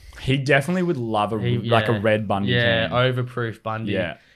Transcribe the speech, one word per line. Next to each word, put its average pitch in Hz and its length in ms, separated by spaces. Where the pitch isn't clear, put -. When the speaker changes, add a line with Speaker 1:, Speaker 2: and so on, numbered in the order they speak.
Speaker 1:
He 131 160
definitely 143 460
would 175 140
love 110 360
a, 110 80
Speaker 2:
He, 120 160
Speaker 1:
like, 113 320
a 117 40
Speaker 2:
yeah. 104 100
Speaker 1:
red 107 240
Bundy 101 240
Speaker 2:
Yeah, 117 380
Speaker 1:
can. 117 60
Speaker 2:
overproof 123 680
Bundy. 110 300
Speaker 1:
Yeah. 87 240